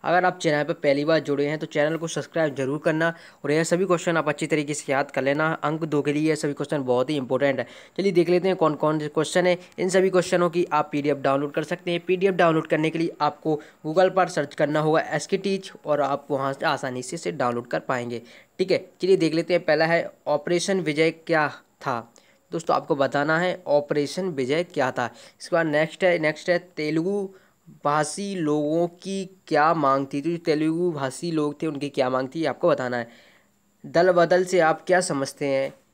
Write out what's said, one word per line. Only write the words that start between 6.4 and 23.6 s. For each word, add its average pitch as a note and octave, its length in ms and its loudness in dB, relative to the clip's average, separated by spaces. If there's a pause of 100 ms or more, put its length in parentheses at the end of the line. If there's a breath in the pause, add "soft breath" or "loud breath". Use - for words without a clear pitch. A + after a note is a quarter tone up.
क्वेश्चन C#3+ 300 -4
बहुत B2+ 260 0
ही D#3 60 -2
इंपॉर्टेंट C3 440 0
है। A#2 80 -6 (300 loud breath)
चलिए G3 140 0
देख E3 180 4
लेते F3 180 2
हैं F#3 100 2
कौन D#3 180 2
कौन D#3 240 0
से D3+ 80 -6
क्वेश्चन D#3+ 400 0
हैं। F3 100 2 (220 loud breath)
इन F3+ 100 0
सभी F#3 200 4
क्वेश्चनों F3 400 2
की E3+ 220 0
आप D3 200 0
पीडीएफ़ C#3+ 260 0
डाउनलोड C#3 340 0
कर D#3+ 120 -4
सकते F3 280 -6
हैं। E3+ 140 -4
पीडीएफ़ F#3 300 2
डाउनलोड E3 320 4
करने D#3 220 2
के D#3+ 100 -4
लिए E3 220 -2
आपको D3+ 400 -2 (260 loud breath)
Google F3+ 280 2
पर F3+ 120 4
सर्च D3+ 280 -4
करना D3+ 240 0
होगा D#3 200 2
एसके - 380 -4
टीच F#3+ 340 -4 (140)
और D3 160 0
आप C#3 300 -2
वहां C3+ 220 -2
से D3 120 -8
आसानी C3 380 -4
से - 120 -10
इसे F3 160 -6
डाउनलोड A#2+ 360 -2
कर - 120 -4
पाएंगे। A#2+ 420 -6 (380 loud breath)
ठीक F#3 120 0
है, - 180 0 (120)
चलिए F#3 160 4
देख D#3 160 2
लेते E3 200 0
हैं। F3 120 0
पहला D#3 200 2
है E3 260 0 (160)
ऑपरेशन F3 520 0
विजय D#3 320 2
क्या D#3 500 -2 (200)
था? A#2+ 320 -6 (380 soft breath)
दोस्तों, D#3+ 240 -2
आपको C#3+ 200 0
बताना C#3+ 440 2
है F3+ 280 -2